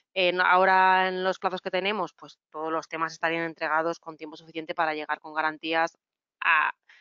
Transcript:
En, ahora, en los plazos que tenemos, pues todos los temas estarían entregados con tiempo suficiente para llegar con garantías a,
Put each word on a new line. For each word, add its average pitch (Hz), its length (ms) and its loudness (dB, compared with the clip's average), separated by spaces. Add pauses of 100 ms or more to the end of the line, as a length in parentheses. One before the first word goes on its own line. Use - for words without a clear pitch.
(140)
En, 180 280 0
ahora, 185 680 4
en 185 160 -4
los 185 160 -2
plazos 185 220 -4
que 190 100 -8
tenemos, 185 400 -4
pues - 260 -20 (140)
todos 156 180 -8
los 160 200 -4
temas 160 240 -6
estarían 165 300 -2
entregados 160 560 -2
con 160 180 -18
tiempo 156 180 -14
suficiente 160 400 -12
para 156 180 -2
llegar 151 280 -6
con 156 120 -16
garantías 160 640 -2 (460)
a, 156 300 2 (280)